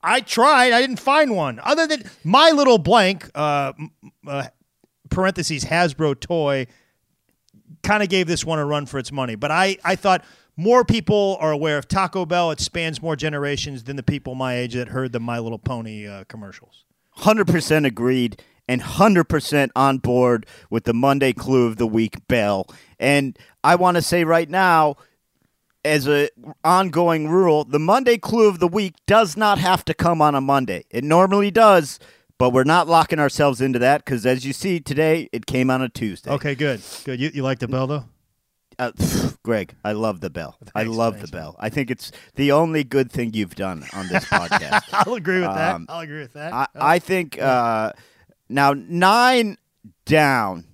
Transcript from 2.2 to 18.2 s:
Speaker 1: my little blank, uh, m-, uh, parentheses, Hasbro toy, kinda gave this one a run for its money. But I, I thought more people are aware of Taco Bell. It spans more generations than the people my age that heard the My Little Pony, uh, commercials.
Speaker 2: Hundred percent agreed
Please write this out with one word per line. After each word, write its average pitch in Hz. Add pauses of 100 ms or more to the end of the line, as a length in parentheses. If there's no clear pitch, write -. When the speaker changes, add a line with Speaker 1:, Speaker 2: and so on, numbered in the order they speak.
Speaker 1:
my 277
little 285
blank, 185
uh, 143
m-, 151 (360)
uh, 139 (640)
parentheses, 180
Hasbro 156
toy, 139 (1160)
kinda 208
gave 180
this 165
one 160
a 147
run 147
for 139
its 131
money. 127
But 143
I, 190
I 185
thought 185 (320)
more 233
people 202
are 156
aware 147
of 135
Taco 185
Bell. 170
It 151
spans 160
more 160
generations 143
than 139
the 131
people 135
my 127
age 123
that 123
heard 127
the 120
My 117
Little 113
Pony, 110
uh, 101
commercials. - (260)
Speaker 2:
Hundred 214
percent 156
agreed 120 (260)